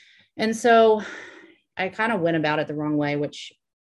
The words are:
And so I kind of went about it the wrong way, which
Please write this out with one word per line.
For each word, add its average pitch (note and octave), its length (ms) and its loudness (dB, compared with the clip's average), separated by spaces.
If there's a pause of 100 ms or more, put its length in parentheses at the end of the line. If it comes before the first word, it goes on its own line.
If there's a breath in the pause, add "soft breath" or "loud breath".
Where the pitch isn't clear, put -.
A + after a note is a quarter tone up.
(360 soft breath)
And A3 180 -2
so A3+ 480 4 (760 loud breath)
I F#3 120 -4
kind A3 240 -4
of G3+ 80 -2
went E3 160 0
about D3+ 220 0
it D3 100 -4
the D3+ 60 -8
wrong D3+ 220 -2
way, D3 200 -2
which - 360 -8 (380)